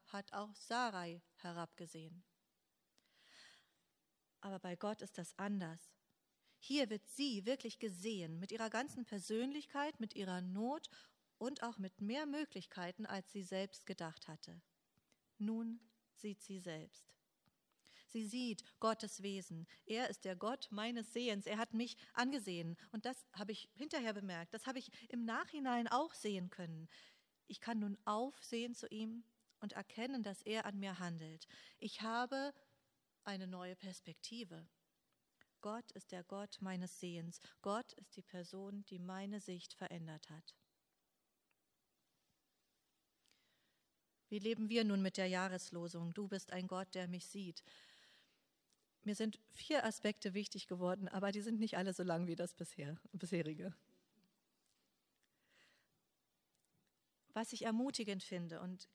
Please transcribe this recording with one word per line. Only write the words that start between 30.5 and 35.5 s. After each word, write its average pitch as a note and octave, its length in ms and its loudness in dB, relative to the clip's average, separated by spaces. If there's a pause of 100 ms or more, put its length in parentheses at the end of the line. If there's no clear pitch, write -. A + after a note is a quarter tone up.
an G3+ 140 -2
mir F#3+ 200 -2
handelt. D#3+ 480 -4 (320)
Ich - 220 -6
habe B3 520 2 (720)
eine F#3+ 240 -2
neue F3+ 280 -4
Perspektive. F3+ 920 -8 (920)